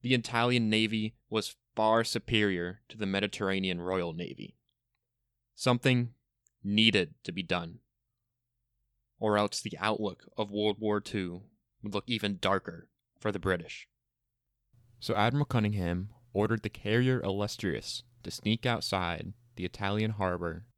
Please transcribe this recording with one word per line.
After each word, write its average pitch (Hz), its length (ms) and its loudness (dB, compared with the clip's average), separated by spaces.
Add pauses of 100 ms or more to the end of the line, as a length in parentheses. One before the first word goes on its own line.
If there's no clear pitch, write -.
The 127 120 2
Italian 120 540 2
Navy 110 460 0 (140)
was 107 260 -2 (220)
far 110 260 6
superior 104 880 0
to 110 100 -20
the 104 80 -4
Mediterranean 95 760 -2
Royal 90 320 -2
Navy. - 440 -10 (1000)
Something 123 560 2 (540)
needed 101 580 4
to 92 100 -10
be 90 120 -6
done, 85 340 -4 (1400)
or 107 180 4
else 104 220 0
the 92 180 -8
outlook 104 460 -2 (120)
of 104 140 -2
World 104 300 0
War 104 200 0
Two 92 420 -6 (400)
would 104 120 -8
look 101 140 -4
even 104 320 -2
darker 90 480 -2 (320)
for 107 100 -2
the 95 80 -4
British. 87 500 -4 (1120)
So - 160 -4
Admiral 120 300 2
Cunningham 101 680 0 (220)
ordered 107 300 0
the 107 80 -4
carrier 123 520 2
Illustrious 98 800 -2 (220)
to - 60 -10
sneak - 360 -2
outside 90 680 -2 (220)
the 92 100 -8
Italian 104 480 -2
harbor 90 520 -2 (140)